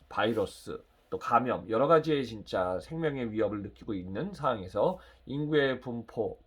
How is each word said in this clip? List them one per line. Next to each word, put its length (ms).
바이러스, 760
또 80
감염, 500
여러 180
가지의 400
진짜 540
생명의 500
위협을 320
느끼고 320
있는 400
상황에서 640
인구의 540
분포 680